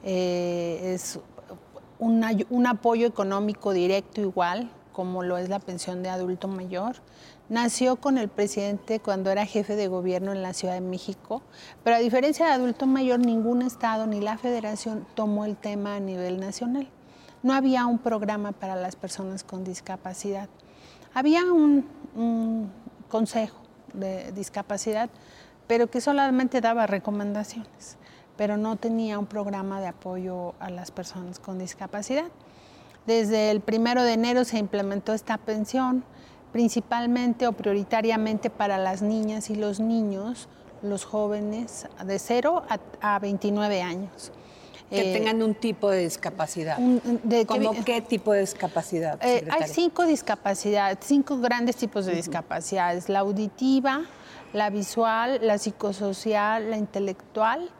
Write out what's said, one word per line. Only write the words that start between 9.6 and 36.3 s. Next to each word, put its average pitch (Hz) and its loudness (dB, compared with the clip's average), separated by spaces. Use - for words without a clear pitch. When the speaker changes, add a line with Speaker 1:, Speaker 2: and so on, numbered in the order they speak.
Speaker 1:
de 208 0
gobierno 185 -2
en 190 -4
la 185 -6
Ciudad 185 -4
de 185 -6
México, 185 -8
pero 233 6
a - 4
diferencia 254 4
de 302 6
adulto 254 2
mayor, 262 4
ningún 233 4
estado 220 -2
ni 208 -2
la 214 -2
federación 220 -4
tomó 208 0
el 208 -4
tema 202 -6
a 202 -6
nivel 185 -4
nacional. 240 -4
No 254 4
había 262 4
un 233 2
programa 208 -2
para 190 -8
las 185 -6
personas 190 -10
con 185 -10
discapacidad. 190 -8
Había 302 6
un, 294 8
un 226 0
consejo 220 0
de 190 -8
discapacidad, 202 -4
pero 233 4
que 254 0
solamente 262 2
daba 226 2
recomendaciones, 202 -6
pero 208 0
no 214 -2
tenía 226 -2
un 202 -4
programa 196 -6
de 190 -6
apoyo 185 -8
a 185 -10
las 180 -12
personas 180 -12
con 185 -10
discapacidad. 208 -6
Desde 220 4
el 214 2
primero 233 2
de 240 4
enero 240 4
se 233 -2
implementó 202 -2
esta 220 -4
pensión, 254 0